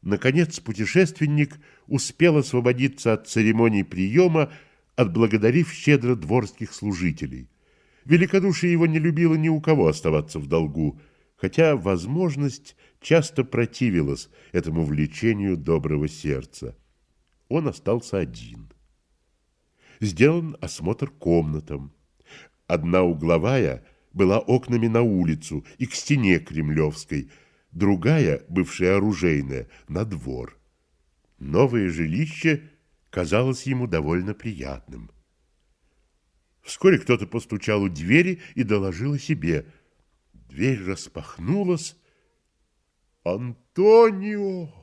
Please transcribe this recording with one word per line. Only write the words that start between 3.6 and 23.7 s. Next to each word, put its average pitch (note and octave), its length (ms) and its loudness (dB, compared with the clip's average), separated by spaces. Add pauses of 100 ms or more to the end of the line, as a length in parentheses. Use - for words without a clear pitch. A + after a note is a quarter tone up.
приёма, D3 680 2 (440)
отблагодарив A2 760 2
щедро B2+ 440 2
дворских G#2 580 -4
служителей. D#2+ 760 -4 (560)
Великодушие F3+ 680 2
его E3+ 140 4
не D#3+ 140 2
любило D#3+ 360 2
ни D#3+ 120 0
у D#3 140 0
кого D3 260 4
оставаться D#2 520 0
в C#2+ 80 -8
долгу, D2+ 520 -2 (380)
хотя - 380 2
возможность C3 1000 -4 (240)
часто D3+ 440 2
противилась F#2 880 -2 (220)
этому E2 320 -2
влечению F#2 760 -2
доброго D2+ 520 -2
сердца. C2 680 -10 (720)
Он D#3 200 -4
остался A2+ 500 -4
один. A1+ 520 -8 (1300)
Сделан D3 580 2
осмотр F#2+ 500 -6
комнатам. D2+ 840 -2 (720)
Одна F2 360 2
угловая E2+ 840 0 (260)